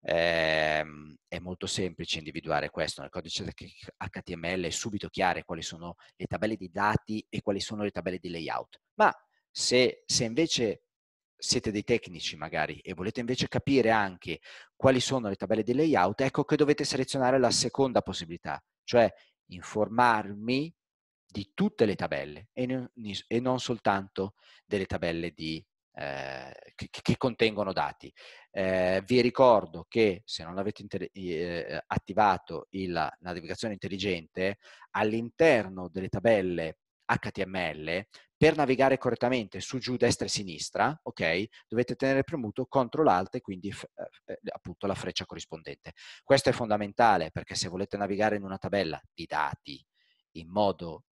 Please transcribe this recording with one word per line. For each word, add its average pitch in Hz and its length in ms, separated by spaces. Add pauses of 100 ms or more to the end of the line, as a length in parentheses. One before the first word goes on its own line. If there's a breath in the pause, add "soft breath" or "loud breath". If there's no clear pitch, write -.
Ehm, 78 1080 (100)
è 87 120
molto 90 280
semplice 87 520
individuare 76 500
questo. - 320
Nel 69 80
codice - 340
H - 800
T 90 120
M 82 100 (100)
L 92 80
è 82 60
subito 98 400
chiare 90 340
quali 85 180
sono 85 340 (200 soft breath)
le 92 120
tabelle 107 280
di 92 160
dati 107 560
e - 140
quali 98 180
sono 104 240
le 101 80
tabelle 90 280
di 92 100
layout. 69 500 (140)
Ma 208 200 (380)
se, - 540
se - 180
invece 117 600 (600)
siete 117 260
dei 101 120
tecnici 90 520
magari 78 440
e 92 140
volete 92 260
invece 123 280
capire 127 440
anche 92 500 (340 loud breath)
quali 135 240
sono 120 300
le 98 60
tabelle 107 260
di 110 140
layout, 123 460
ecco 135 220
che 151 120
dovete 147 280
selezionare 131 540
la 120 140
seconda 120 500
possibilità, 82 580 (240)
cioè 117 280 (380 soft breath)
informarmi 107 1300 (480)
di - 300
tutte 196 320
le 98 100
tabelle 76 560
e 127 140
non, 127 240 (380)
e 113 120
non 127 200
soltanto 98 720 (320 soft breath)
delle 95 220
tabelle 85 460
di, 80 300 (300)
eh, 67 800
che, - 160
che - 280
contengono 107 560
dati. 73 380 (380 loud breath)
Eh, 95 560
vi 123 160
ricordo 104 680
che 104 380
se - 180
non 85 140
avete 101 240
inter-, 98 320
eh, 87 720
attivato 92 840
il, 95 200
la 82 280
navigazione 87 560
intelligente, 95 840 (340 loud breath)
all'interno 107 1000
delle 92 200
tabelle 92 720 (260)
H - 240
T 98 160
M 92 100
L, 82 520 (300 loud breath)
per 156 200
navigare 131 400
correttamente 120 640
su, - 160
giù, 123 180
destra 120 300
e 95 40
sinistra, 98 760
ok? 92 420 (220 loud breath)
Dovete 120 280
tenere 135 280
premuto 127 420
control 139 420
alt 95 280
e 127 60
quindi 98 300
f-, - 220
eh, - 400
eh, - 60 (120)
appunto - 360
la 95 80
freccia 90 300
corrispondente. 80 680 (300 loud breath)
Questo 135 260
è - 20
fondamentale 104 800
perché 85 240
se 95 140
volete 92 260
navigare 101 400
in 101 80
una 95 140
tabella 90 440 (120)
di 85 120
dati 73 600 (460)
in 82 180
modo 87 560 (140)